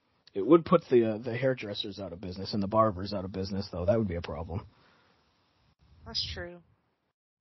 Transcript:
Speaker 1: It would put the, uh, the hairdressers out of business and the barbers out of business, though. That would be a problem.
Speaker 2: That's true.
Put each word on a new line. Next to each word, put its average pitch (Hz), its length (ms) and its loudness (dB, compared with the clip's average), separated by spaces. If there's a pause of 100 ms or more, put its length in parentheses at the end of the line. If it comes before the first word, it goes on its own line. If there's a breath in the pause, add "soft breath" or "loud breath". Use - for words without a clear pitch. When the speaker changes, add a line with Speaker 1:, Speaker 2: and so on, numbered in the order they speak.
(340)
Speaker 1:
It 98 120 -2
would 156 200 8
put 170 240 2
the, 113 260 6
uh, - 20 -6
the 113 180 -6
hairdressers 110 640 -2
out 95 140 -8
of 85 80 -14
business 92 320 -8
and 104 100 0
the 98 40 -2
barbers 104 460 2
out 95 120 -4
of 95 80 -8
business, 95 380 -4
though. 90 140 -4
That 107 120 6
would 110 100 2
be 87 80 -4
a 85 60 -4
problem. 82 440 -6 (1400)
Speaker 2:
That's 220 280 -6
true. 175 240 -10 (840)